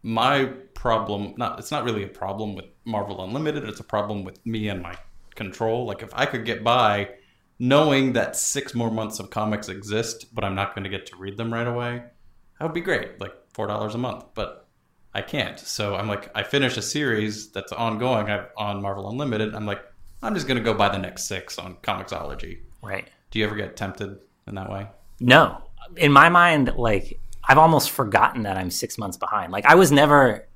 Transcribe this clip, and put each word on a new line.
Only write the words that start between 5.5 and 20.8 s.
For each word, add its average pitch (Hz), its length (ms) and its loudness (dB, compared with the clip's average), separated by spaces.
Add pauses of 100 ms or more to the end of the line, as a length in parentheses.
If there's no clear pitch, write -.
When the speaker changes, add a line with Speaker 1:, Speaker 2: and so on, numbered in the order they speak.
Speaker 1:
Like, 104 160 -8
if - 120 -16
I 139 120 0
could 120 180 -6
get 110 180 -6
by 110 480 2 (480)
knowing 135 540 4
that 113 240 -2
six - 380 -4
more 117 160 0
months 110 280 -6
of 95 120 -12
comics 107 380 -2
exist, 101 680 -6
but 113 100 -4
I'm 98 100 -4
not 98 200 -4
gonna 98 140 -8
get 95 180 -8
to - 100 -20
read 98 200 -10
them 113 160 -6
right 117 140 -4
away, 120 360 -6 (560)
that 151 60 -8
would 160 100 -4
be 175 60 -4
great, 175 400 -4
like, 90 140 -12 (180)
four 104 140 -6
dollars 107 280 -4
a 117 40 -6
month. 123 260 -6 (100)
But - 340 -10 (460)
I 101 80 -4
can't. 110 360 -6
So 101 380 -6
I'm 101 100 -4
like, 101 300 -6
I 104 80 -4
finish 139 320 0
a 107 60 -6
series 107 680 -4
that's - 220 -10
ongoing, 110 580 -2
I've, 104 160 -4 (100)
on 104 240 -6
Marvel 98 300 -6
Unlimited, 110 440 -4
I'm 107 120 -8
like, 101 160 -6 (400)
"I'm 214 120 -4
just 151 120 -4
gonna 127 140 0
go 110 140 0
buy 101 160 2